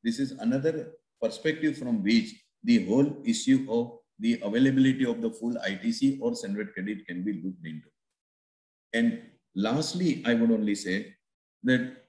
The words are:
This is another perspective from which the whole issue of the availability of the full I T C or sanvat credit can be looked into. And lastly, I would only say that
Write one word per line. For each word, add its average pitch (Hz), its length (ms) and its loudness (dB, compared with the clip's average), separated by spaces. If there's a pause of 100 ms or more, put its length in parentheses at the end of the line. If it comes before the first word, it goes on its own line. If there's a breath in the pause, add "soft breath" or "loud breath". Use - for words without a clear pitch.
This 117 160 -2
is 135 140 -2
another 139 600 -2 (300)
perspective 156 560 -2
from 120 240 -2
which 110 320 2 (280)
the 110 240 4
whole 139 380 2
issue 131 460 2
of - 280 -2 (200)
the 113 240 0
availability 131 600 4
of 117 180 -2
the 113 80 0
full 117 340 -4
I 98 100 -2
T 104 180 -2
C 135 280 2
or 120 120 -2
sanvat 101 420 -6
credit 98 320 -6
can 90 160 -8
be 101 120 -4
looked 87 300 -10
into. 78 240 -12 (1040)
And 117 300 2 (320)
lastly, 143 680 0
I 120 100 4
would 113 160 4
only 107 240 2
say 98 400 -4 (500)
that 127 320 0 (120)